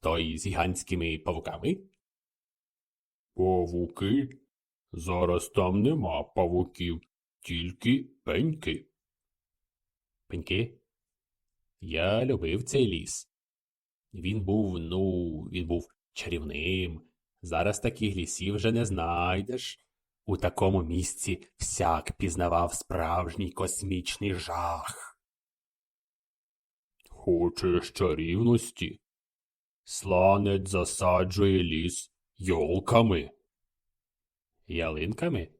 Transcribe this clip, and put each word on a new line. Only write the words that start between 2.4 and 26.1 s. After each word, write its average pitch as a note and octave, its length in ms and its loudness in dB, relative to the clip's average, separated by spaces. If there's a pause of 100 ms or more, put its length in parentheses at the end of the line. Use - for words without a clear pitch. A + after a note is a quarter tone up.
«Павуки? F#2 1040 0 (540)
Зараз F2 560 0
там F#2+ 340 2
нема B2 400 0
павуків, F2 800 -2 (400)
тільки F2+ 720 -2 (140)
пеньки». D3+ 600 -2 (1400)
«Пеньки? F#2 480 -4 (1040)
Я F#2 440 0
любив G#2 400 0
цей C3+ 220 2
ліс. - 440 -6 (840)
Він G2 260 -2
був, G2 380 0
ну, F2 640 0
він F2 240 -6
був E2+ 220 -2 (240)
чарівним. E2 880 -4 (400)
Зараз F2 380 0
таких A2 360 -2
лісів F#2+ 380 -4
вже A2 180 2
не A#2 120 2
знайдеш. F#2 1000 -2 (420)
У G2 100 0
такому F#2+ 460 2
місці E2+ 720 -4
всяк - 560 0
пізнавав E2+ 600 0
справжній F2 760 -2
космічний F#2+ 840 -4
жах». - 840 -6 (1900)